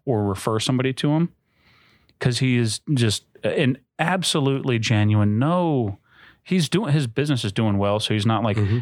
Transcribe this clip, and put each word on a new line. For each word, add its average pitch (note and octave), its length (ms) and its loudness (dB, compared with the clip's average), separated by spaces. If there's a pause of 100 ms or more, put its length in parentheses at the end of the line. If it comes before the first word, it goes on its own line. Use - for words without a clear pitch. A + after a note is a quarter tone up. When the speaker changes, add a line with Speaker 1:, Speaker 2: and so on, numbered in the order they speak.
Speaker 1:
or G#2+ 200 0
refer G2+ 340 -2
somebody C3 360 -2
to D3 180 -2
him, E3 160 0 (920)
'cause B2 200 0
he B2+ 180 2
is A2+ 240 -2 (120)
just A#2+ 320 0 (200)
an C3+ 340 0 (200)
absolutely D3 800 0
genuine. G#2+ 600 2
No, C#3+ 600 0 (440)
he's F3+ 260 0
doing, G3 240 0
his D3 140 2
business C#3 380 -2
is G2+ 80 -2
doing G#2+ 260 0
well. G2+ 220 2
So - 140 -2
he's G#2 120 0
not, A2+ 160 0
like, G#2 140 0
Speaker 2:
Mm-hmm. G#2 260 0